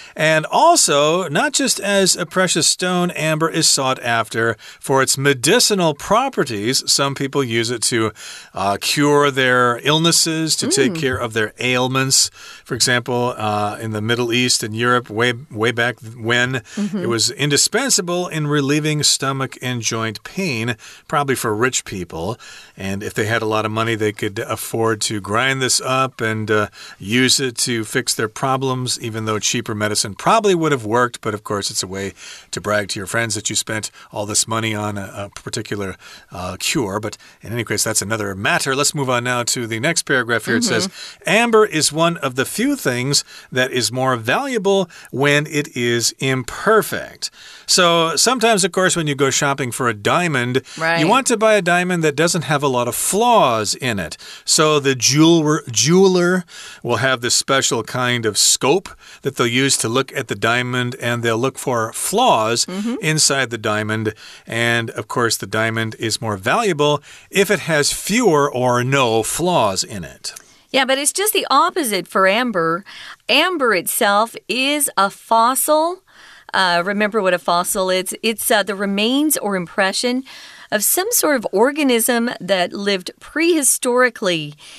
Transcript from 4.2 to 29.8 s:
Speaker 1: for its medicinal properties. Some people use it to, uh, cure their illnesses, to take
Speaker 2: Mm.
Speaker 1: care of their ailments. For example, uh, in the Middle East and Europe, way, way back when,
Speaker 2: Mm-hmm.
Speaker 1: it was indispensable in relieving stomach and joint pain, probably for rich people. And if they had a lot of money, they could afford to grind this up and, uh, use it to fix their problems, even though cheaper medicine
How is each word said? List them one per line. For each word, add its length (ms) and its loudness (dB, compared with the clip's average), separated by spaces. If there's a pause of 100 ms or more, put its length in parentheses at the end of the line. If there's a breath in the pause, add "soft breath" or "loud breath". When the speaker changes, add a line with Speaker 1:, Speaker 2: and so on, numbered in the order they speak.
Speaker 1:
for 240 2
its 140 0
medicinal 760 2
properties. 880 0 (100)
Some 220 0
people 300 -2
use 260 -2
it 140 -4
to, 300 0 (420 loud breath)
uh, 260 0
cure 480 2
their 540 2
illnesses, 720 2
to 140 -2
take 240 2
Speaker 2:
Mm. 80 -6
Speaker 1:
care 160 -2
of 160 -6
their 260 -2
ailments. 720 0 (340 loud breath)
For 80 -8
example, 640 0
uh, 420 -2
in 120 -6
the 100 -4
Middle 320 0
East 300 0
and 120 -6
Europe, 340 2
way, 240 0 (180)
way 200 0
back 260 -2 (200)
when, 440 0 (160 loud breath)
Speaker 2:
Mm-hmm. 260 -4
Speaker 1:
it 60 -2
was 220 0
indispensable 1000 0
in 180 -4
relieving 560 0
stomach 580 -2
and 220 -4
joint 400 -4
pain, 540 -4 (300 loud breath)
probably 280 0
for 180 -2
rich 320 0
people. 520 -8 (400 loud breath)
And 260 -6
if 100 -8
they 120 -2
had 160 0
a 40 -2
lot 200 0
of 60 -4
money, 240 -2
they 180 0
could 260 -6
afford 600 -2
to 180 -4
grind 420 0
this 220 0
up 380 -2
and, 280 -2
uh, 180 2 (300 loud breath)
use 440 2
it 160 -4
to 260 -2
fix 300 -2
their 160 -2
problems, 720 -2
even 240 -6
though 140 0
cheaper 360 -2
medicine 380 -2